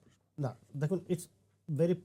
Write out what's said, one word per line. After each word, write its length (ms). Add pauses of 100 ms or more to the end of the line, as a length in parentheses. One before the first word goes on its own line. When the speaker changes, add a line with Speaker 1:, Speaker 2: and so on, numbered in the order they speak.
Speaker 1:
প্রশ্ন। 380
Speaker 2:
না, 140 (240)
দেখুন, 280
it's 140 (580)
very 140 (100)